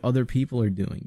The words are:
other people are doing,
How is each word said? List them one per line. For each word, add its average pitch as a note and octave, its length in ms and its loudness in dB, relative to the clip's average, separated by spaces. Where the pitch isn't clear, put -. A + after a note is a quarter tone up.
other B2+ 200 4
people B2+ 380 0
are G#2+ 80 4
doing, F#2+ 360 -4